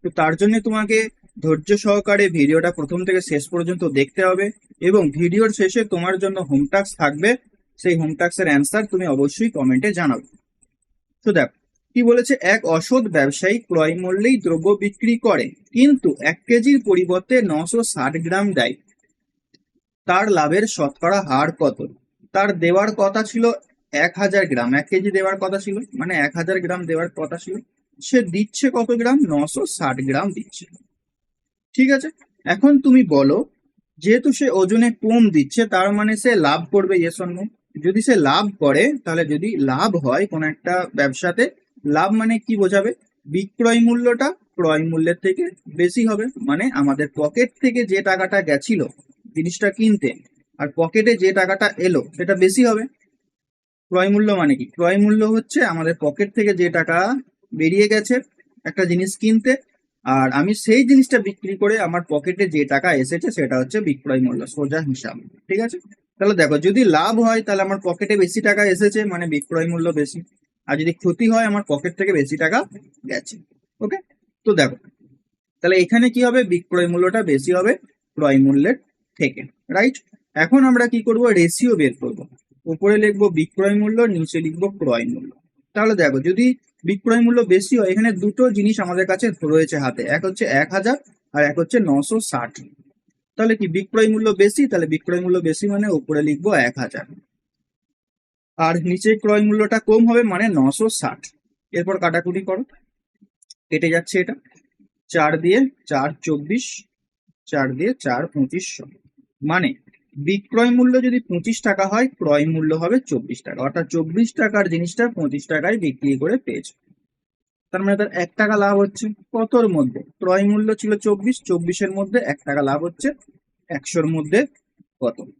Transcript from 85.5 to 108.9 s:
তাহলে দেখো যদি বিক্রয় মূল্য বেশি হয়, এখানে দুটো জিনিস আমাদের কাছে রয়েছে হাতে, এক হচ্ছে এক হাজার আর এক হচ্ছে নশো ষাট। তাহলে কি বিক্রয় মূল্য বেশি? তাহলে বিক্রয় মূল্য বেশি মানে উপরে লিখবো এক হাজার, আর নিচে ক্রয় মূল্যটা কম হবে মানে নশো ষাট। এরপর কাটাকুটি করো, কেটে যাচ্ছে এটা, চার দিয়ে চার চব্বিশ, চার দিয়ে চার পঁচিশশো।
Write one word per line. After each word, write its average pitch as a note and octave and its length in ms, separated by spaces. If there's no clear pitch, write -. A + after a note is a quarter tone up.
তাহলে A3 260
দেখো C3+ 180
যদি G3+ 160
বিক্রয় G#3+ 420
মূল্য A#3+ 140
বেশি F#3+ 260
হয়, G3 120
এখানে A3 180
দুটো G#3 200
জিনিস G#3 180
আমাদের F3+ 260
কাছে F#3+ 160
রয়েছে D#3 320
হাতে, B2 180
এক E3 120
হচ্ছে F#3+ 160
এক D3+ 140
হাজার A3+ 220
আর D3 160
এক D3 120
হচ্ছে E3 160
নশো C#3+ 280
ষাট। A#2+ 240
তাহলে A3+ 220
কি G#3 60
বিক্রয় A3 380
মূল্য A3 140
বেশি? G#3 280
তাহলে E3+ 220
বিক্রয় F3 300
মূল্য F3+ 140
বেশি D#3+ 240
মানে G3+ 140
উপরে D3 300
লিখবো D3+ 200
এক A#2+ 160
হাজার, - 220
আর E3 160
নিচে G3 200
ক্রয় G#3 260
মূল্যটা G#3+ 320
কম A3 200
হবে A#3 120
মানে E3+ 140
নশো C#3 300
ষাট। - 220
এরপর F3 300
কাটাকুটি F3 460
করো, F#3+ 140
কেটে D#3+ 240
যাচ্ছে E3+ 260
এটা, G#3 160
চার D#3 220
দিয়ে F#3 160
চার C#3+ 200
চব্বিশ, D#3 400
চার C#3 200
দিয়ে G3 140
চার B2+ 160
পঁচিশশো। D3 520